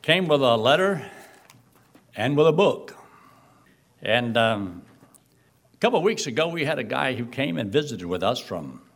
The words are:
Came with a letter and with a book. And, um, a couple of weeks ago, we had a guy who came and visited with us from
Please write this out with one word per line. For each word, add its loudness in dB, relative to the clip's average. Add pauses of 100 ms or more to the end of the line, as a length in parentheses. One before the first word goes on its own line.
Came 2
with 4
a 4
letter 2 (1120)
and 0
with 6
a 6
book. 2 (1080)
And, 0
um, 0 (920)
a -20
couple 2
of 0
weeks 0
ago, -2
we -4
had -2
a -6
guy -2
who -6
came -4
and -4
visited -2
with -4
us 0
from -12 (140)